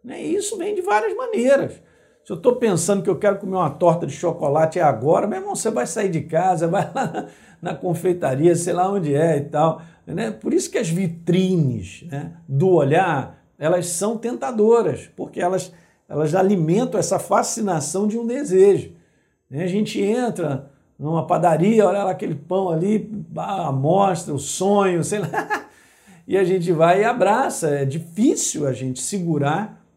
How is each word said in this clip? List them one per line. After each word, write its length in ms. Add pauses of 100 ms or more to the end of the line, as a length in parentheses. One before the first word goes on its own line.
né? 200
E 120
isso 220
vem 160
de 80
várias 340
maneiras. 580 (500)
Se 100
eu 40
tô 180
pensando 480
que 60
eu 80
quero 220
comer 160
uma 140
torta 360
de 80
chocolate 680
agora, 480
meu 120
irmão, 160
você 140
vai 180
sair 220
de 120
casa, 460
<laughs> 20
vai 240
lá 180
na, 160 (340)
na 140
confeitaria, 800
sei 180
lá 180
onde 220
é 240
e 80
tal, 360 (320)
né? 180
Por 220
isso 180
que 60
as 120
vitrines, 1200
né, 240 (140)
do 220
olhar, 720 (160)
elas 280
são 300
tentadoras, 1000
porque 260
elas, 320 (340)
elas 260
alimentam 680
essa 200
fascinação 880
de 100
um 80
desejo. 680 (560)
Né? 140
A 40
gente 340
entra 680 (260)
numa 300
padaria, 580
olha 180
lá 80
aquele 240
pão 340
ali, 420 (240)
a 320
amostra, 680
o 60
sonho, 640
sei 160
lá, 460 (100)
<laughs> 500
e 120
a 60
gente 280
vai 300
e 20
abraça. 680
É 160
difícil 800
a 60
gente 300
segurar 840 (120)